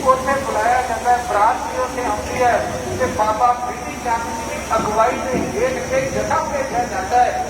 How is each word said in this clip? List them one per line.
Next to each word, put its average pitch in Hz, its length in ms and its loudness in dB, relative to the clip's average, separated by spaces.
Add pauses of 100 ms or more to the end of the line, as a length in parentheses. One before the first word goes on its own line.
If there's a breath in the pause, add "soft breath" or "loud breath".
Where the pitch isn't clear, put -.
ਉੱਥੇ 262 360 2
ਬੁਲਾਇਆ 233 420 2
ਜਾਂਦਾ 240 280 -2
ਹੈ, 240 180 2
ਬਰਾਤ 208 280 4
ਵੀ - 220 -4
ਉੱਥੇ 247 260 -4
ਆਉਂਦੀ 226 380 -2
ਹੈ 240 240 4 (340)
ਤੇ 254 60 2
ਬਾਬਾ 214 460 2
ਬਿਧੀ 247 520 -4
ਚੰਦ 233 180 0
ਜੀ - 340 -6
ਦੀ - 200 -2
ਅਗਵਾਈ 220 400 2
ਦੇ - 220 -2
ਹੇਠ - 520 -2
ਤੇ 262 100 2
ਜਥਾ 269 360 -2
ਭੇਜਿਆ 269 480 -2
ਜਾਂਦਾ 240 400 2
ਹੈ। 740 260 0